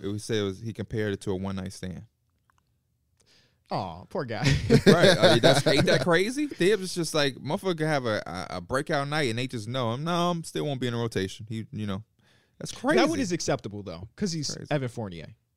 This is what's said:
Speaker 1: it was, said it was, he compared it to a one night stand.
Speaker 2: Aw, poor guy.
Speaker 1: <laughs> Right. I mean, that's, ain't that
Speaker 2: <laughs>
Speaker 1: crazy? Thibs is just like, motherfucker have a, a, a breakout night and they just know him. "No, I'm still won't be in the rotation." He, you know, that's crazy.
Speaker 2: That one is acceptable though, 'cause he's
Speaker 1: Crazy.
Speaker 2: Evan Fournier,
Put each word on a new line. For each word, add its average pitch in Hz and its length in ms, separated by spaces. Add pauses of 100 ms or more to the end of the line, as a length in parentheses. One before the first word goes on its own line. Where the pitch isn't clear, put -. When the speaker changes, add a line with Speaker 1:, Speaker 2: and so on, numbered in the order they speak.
Speaker 1:
it - 80
was, 104 160
said 117 120
it 107 60
was, 98 180
he 113 120
compared 107 420
it 98 80
to - 100
a 92 40
one 95 200
night 95 160
stand. 90 300 (1700)
Speaker 2:
Aw, 95 380
poor 170 160
guy. 117 200 (240)
Speaker 1:
<laughs> 226 180
Right. 185 320
I 175 140
mean, - 80
that's, - 260
ain't 147 200
that 160 140
Speaker 2:
<laughs> 139 40
Speaker 1:
crazy? 208 420
Thibs 202 360
is 185 120
just 170 200
like, 143 220
motherfucker 160 500
have 143 200
a, 107 200
a, 87 300
a 90 60
breakout 139 460
night 147 200
and 113 100
they 127 80
just 117 220
know 120 240
him. 135 120
"No, 175 260
I'm 170 140
still 156 200
won't 139 160
be 131 60
in 120 80
the 117 40
rotation." 117 500
He, 113 240
you 104 140
know, 98 160 (560)
that's - 140
crazy. - 260
Speaker 2:
That - 120
one 320 100
is 208 120
acceptable 117 500
though, 90 340
'cause 190 160
he's 156 220
Speaker 1:
Crazy. - 160
Speaker 2:
Evan 135 180
Fournier, 98 380 (300)